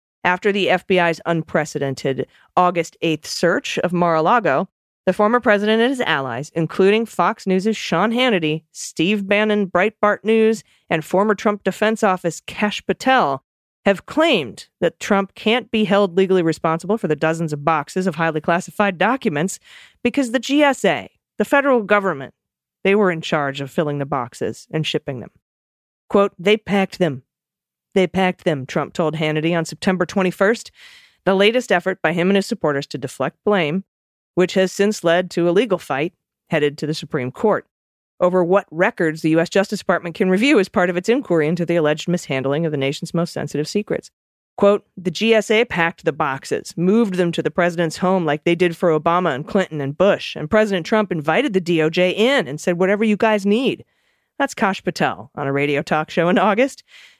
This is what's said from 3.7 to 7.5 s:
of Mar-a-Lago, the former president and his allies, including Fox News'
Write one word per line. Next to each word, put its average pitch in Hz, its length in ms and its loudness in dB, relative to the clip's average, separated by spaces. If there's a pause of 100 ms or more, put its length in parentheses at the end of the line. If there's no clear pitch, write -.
of 175 160 -2
Mar-a-Lago, 175 760 2 (380)
the 185 80 2
former 220 260 2
president 220 440 2
and 254 80 2
his 254 100 -4
allies, 135 540 -4
including 196 500 2
Fox 185 400 -2
News' 190 320 0